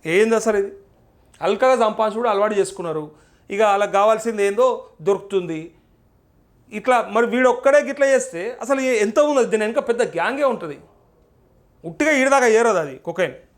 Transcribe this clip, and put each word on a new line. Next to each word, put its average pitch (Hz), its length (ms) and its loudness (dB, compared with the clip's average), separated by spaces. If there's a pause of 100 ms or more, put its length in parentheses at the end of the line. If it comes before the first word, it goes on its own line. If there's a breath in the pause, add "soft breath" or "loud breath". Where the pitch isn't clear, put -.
ఏంది 214 300 2
అసలు 220 220 0
ఇది? 196 140 -2 (680)
అల్కగా 220 340 2
సంపాదించి 214 420 0
కూడా 240 120 -2
అలవాటు 208 240 0
చేసుకున్నారు. 170 580 -4 (400 soft breath)
ఇక 196 100 -2
వాళ్ళకి 202 300 2
కావాల్సింది 214 540 0
ఏందో 233 420 0 (140)
దొరుకుతుంది. 180 720 -4 (1000)
ఇట్లా 220 380 0
మరి 233 140 2
వీడు 247 240 2
ఒక్కడే 269 300 4
గిట్లా 277 280 0
చేస్తే 247 540 -2
అసలు 269 200 -2
ఏ-, 247 200 0
ఎంత 214 180 0
ఉన్నది? 285 280 2
దీని 214 180 -2
వెనక 233 240 -4
పెద్ద 233 140 -2
గ్యాంగే 202 400 -4
ఉంటుంది. 175 360 -4 (1040)
ఉట్టిగా 285 260 -2
ఈడదాకా 269 360 4
ఏరదు 220 300 4
అది 143 200 -6
కొకైన్. 170 360 -6 (240)